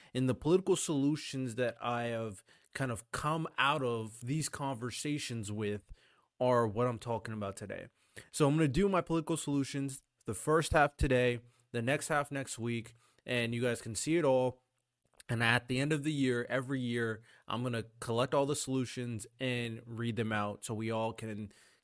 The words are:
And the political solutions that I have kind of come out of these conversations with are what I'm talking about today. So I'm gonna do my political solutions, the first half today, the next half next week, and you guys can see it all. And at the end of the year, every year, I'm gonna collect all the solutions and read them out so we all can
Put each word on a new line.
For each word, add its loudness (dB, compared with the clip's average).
And 2
the 4
political 4
solutions 0
that 0
I -2
have -4
kind -2
of -8
come -2
out 2
of -4
these -2
conversations -4
with -2
are 6
what 0
I'm -2
talking -4
about -6
today. -10
So 2
I'm 4
gonna 4
do 4
my 2
political 0
solutions, -2
the -6
first 2
half 6
today, 4
the -2
next 0
half 0
next -6
week, -4
and 0
you 0
guys 0
can -8
see 0
it 4
all. 4
And 0
at 4
the 0
end 2
of 0
the 0
year, 2
every -2
year, -2
I'm -2
gonna -2
collect 0
all 4
the 0
solutions -4
and -2
read -2
them 0
out -2
so -4
we -2
all -2
can -8